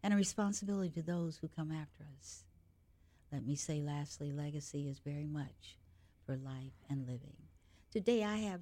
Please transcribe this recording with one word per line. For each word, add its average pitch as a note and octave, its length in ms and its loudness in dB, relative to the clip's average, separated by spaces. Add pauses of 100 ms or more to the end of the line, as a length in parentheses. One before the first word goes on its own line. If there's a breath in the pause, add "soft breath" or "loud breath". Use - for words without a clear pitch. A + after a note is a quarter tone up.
and G3+ 120 6
a - 20 10
responsibility G3+ 760 4
to D#3+ 120 -2
those E3+ 360 0
who D#3 100 -4
come D#3 240 -4
after D#3 340 -6 (100)
us. - 280 -16 (880 soft breath)
Let C3 160 -2
me C#3+ 80 2
say D3+ 260 0
lastly, D3 520 -2
legacy D3 560 -2
is C#3 100 -4
very D3 280 -4
much D3+ 520 -6 (480 soft breath)
for C3+ 100 0
life C3 380 -8 (160)
and C3+ 160 0
living. B2 300 -6 (540 soft breath)
Today A3 340 4
I G#3 120 2
have G3+ 260 -2